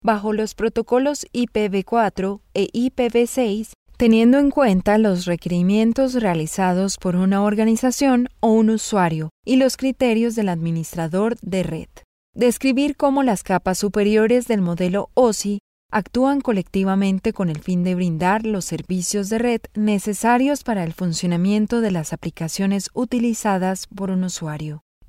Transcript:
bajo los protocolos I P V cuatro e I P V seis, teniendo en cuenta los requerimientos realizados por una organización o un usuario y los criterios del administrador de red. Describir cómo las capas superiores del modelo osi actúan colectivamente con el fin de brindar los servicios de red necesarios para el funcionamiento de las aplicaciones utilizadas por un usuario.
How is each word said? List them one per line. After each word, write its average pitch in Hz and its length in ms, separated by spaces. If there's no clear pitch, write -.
bajo 214 300
los 220 200
protocolos 247 800
I 240 140
P 214 240
V 190 140
cuatro 202 580
e 196 180
I 247 200
P 247 180
V 240 180
seis, 220 460
teniendo 233 420
en 285 100
cuenta 208 480
los 185 280
requerimientos 202 880
realizados 185 840
por 180 180
una 190 300
organización 240 840
o 233 80
un 220 220
usuario 170 600
y 247 120
los 262 200
criterios 233 580
del 214 140
administrador 165 920
de 185 220
red. - 260
Describir 269 600
cómo 277 260
las 226 220
capas 185 340
superiores 214 720
del 214 120
modelo 180 540
osi 208 460
actúan 262 480
colectivamente 190 920
con 185 160
el 156 120
fin 180 240
de 185 100
brindar 180 500
los 208 200
servicios 185 640
de 226 100
red 233 220
necesarios 226 880
para 202 180
el 160 120
funcionamiento 185 840
de 214 120
las 160 200
aplicaciones 196 840
utilizadas 220 920
por 190 240
un 185 140
usuario. 151 580